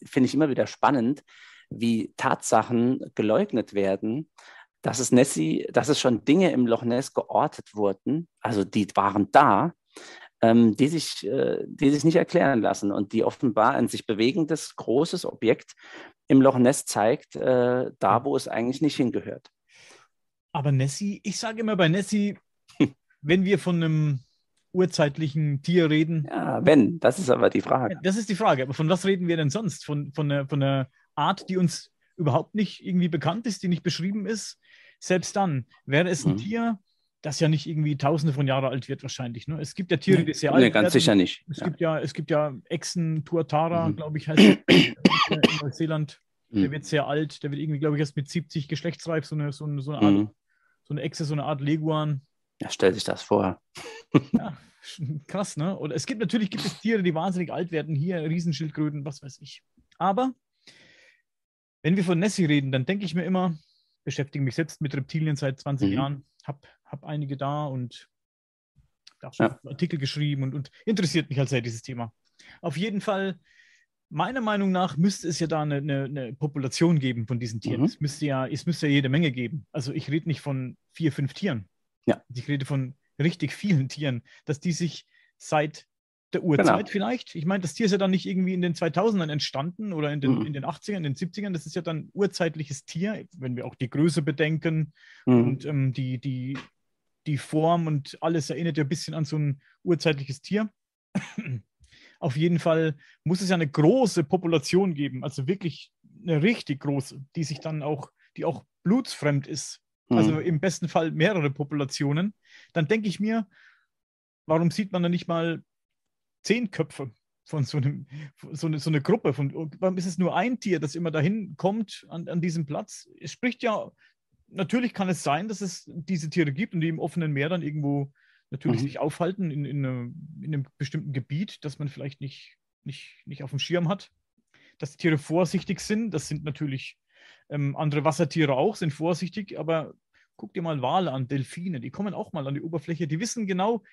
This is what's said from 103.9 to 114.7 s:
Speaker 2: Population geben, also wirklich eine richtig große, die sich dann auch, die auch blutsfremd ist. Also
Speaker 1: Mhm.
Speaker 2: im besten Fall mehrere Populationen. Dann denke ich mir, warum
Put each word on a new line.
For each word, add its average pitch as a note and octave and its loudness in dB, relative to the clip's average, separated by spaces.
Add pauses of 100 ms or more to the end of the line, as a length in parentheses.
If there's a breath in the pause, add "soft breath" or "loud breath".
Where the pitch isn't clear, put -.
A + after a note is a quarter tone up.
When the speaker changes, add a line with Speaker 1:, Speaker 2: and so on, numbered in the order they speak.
Speaker 2:
Population F3 2
geben, C3+ -4
also C3+ -6
wirklich F#3 -6 (300)
eine D#3 2
richtig F3 0
große, C#3 -4 (140)
die E3 -2
sich C#3+ -8
dann D#3 -6
auch, D3 -6 (280)
die D3+ -4
auch D#3 -6 (200)
blutsfremd D3 0
ist. - -10 (280)
Also A#2 6
Speaker 1:
Mhm. D#3 0
Speaker 2:
im D#3+ 0
besten F3 -2
Fall E3 2
mehrere D#3 2
Populationen. D3 -2 (380 soft breath)
Dann D#3+ 0
denke G#3+ 0
ich F3 -4
mir, A3 -2 (1000 soft breath)
warum D#3+ 4